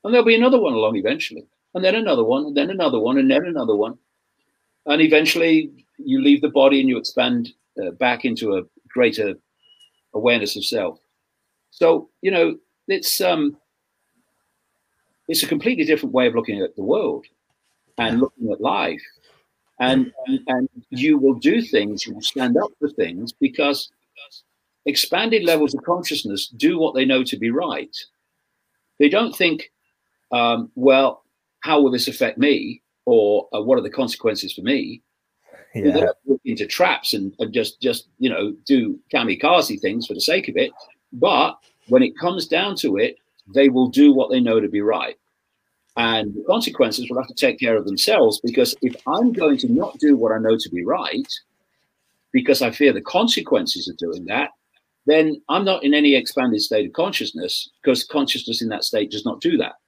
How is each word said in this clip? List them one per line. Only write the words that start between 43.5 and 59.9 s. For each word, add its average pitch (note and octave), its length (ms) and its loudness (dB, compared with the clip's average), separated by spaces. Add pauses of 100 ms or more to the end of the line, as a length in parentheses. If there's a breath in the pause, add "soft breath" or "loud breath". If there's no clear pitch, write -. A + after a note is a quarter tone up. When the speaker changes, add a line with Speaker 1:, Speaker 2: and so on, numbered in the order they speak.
Speaker 1:
they C#3 140 6
will B2+ 200 4
do C#3+ 240 8
what C3 180 2
they B2+ 100 2
know A2+ 200 2
to G#2 80 -2
be G#2 120 -4
right. F#2+ 360 -2 (800)
And A2+ 380 -2
the - 100 -12
consequences B2+ 640 0
will B2 100 -4
have B2+ 100 -6
to A#2+ 60 -20
take B2+ 240 0
care A#2 180 2
of G#2 80 -2
themselves, A2+ 560 2
because A#2+ 420 0
if B2+ 140 -2 (100)
I'm G#3+ 260 0
going D#3 260 2
to B2 140 -2
not E3 260 -2
do D3 180 4
what A2+ 160 2
I A2 60 0
know A2 180 2
to G#2+ 140 -8
be F2 140 -6
right, C3 440 -4 (1040)
because B2 300 2
I A#2+ 80 0
fear C#3+ 220 4
the G2 80 -4
consequences F3+ 880 -2
of - 80 -14
doing E2+ 300 -8
that, A#2 240 -4 (580)
then D#3 400 2
I'm F#3 160 0
not F#3+ 200 -2
in C#3+ 100 2
any D3 200 4
expanded A#2+ 460 0
state G#2+ 260 -2
of - 60 -12
consciousness, - 800 -6 (120)
because B2+ 220 0
consciousness C3 580 -4
in A2+ 60 -4
that G#2+ 160 -6
state G#2+ 260 -4
does G#2+ 140 -10
not A2+ 160 -6
do E3+ 180 0
that. - 160 -4 (140)